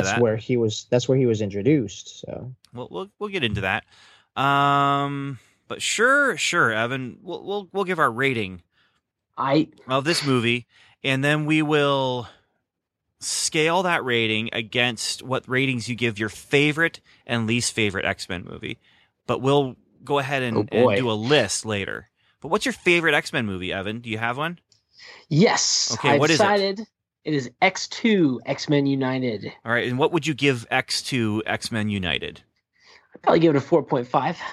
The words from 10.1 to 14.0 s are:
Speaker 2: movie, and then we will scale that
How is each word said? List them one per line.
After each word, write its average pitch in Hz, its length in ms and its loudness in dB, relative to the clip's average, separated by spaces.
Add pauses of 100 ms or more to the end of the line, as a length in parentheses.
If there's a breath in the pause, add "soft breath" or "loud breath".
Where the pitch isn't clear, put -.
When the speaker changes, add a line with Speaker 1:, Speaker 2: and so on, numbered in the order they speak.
Speaker 2:
movie, 120 420 0 (360 soft breath)
and 135 200 0
then 151 220 2
we 156 160 2
will 139 640 0 (920 loud breath)
scale 165 640 0
that 170 200 0